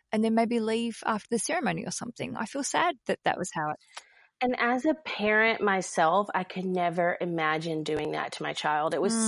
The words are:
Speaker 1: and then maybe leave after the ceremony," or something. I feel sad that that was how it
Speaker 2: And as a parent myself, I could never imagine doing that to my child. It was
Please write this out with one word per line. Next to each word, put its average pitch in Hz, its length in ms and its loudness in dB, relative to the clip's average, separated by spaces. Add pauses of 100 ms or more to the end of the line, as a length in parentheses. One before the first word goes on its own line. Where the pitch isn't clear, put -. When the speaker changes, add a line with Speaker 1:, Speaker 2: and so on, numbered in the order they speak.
(120)
Speaker 1:
and 220 120 2
then 220 100 2
maybe 226 260 2
leave 220 460 -2
after 214 240 -2
the 233 80 0
ceremony," 226 480 -2
or - 60 -8
something. - 440 -8
I - 120 -4
feel 277 160 -6
sad 320 320 2 (100)
that - 180 -2
that - 140 0
was - 160 -6
how 151 160 -2
it 151 80 -6 (640)
Speaker 2:
And 254 180 0
as 247 260 2
a 311 100 4
parent 214 640 2
myself, 190 720 2
I 185 100 0
could 180 220 -6
never 175 560 2
imagine 160 600 0
doing 156 300 -2
that 156 200 -2
to - 100 -8
my 151 100 -4
child. 151 420 0
It 147 60 0
was 202 120 2 (140)